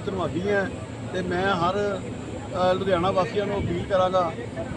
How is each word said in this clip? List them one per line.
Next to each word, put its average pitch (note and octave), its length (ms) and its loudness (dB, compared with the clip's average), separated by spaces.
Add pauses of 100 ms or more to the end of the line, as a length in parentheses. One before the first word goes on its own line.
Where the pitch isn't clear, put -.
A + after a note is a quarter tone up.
ਧੰਨਵਾਦੀ F#3 440 -2
ਹਾਂ। G3 160 2 (480)
ਤੇ F#3 80 -2
ਮੈਂ F3+ 320 0
ਹਰ, F#3+ 460 0 (540)
ਅ, F#3 200 4
ਲੁਧਿਆਣਾ F#3 360 2
ਵਾਸੀਆਂ F#3+ 360 2
ਨੂੰ G3+ 120 -2
ਅਪੀਲ F3 260 -2
ਕਰਾਂਗਾ F#3 480 4 (440)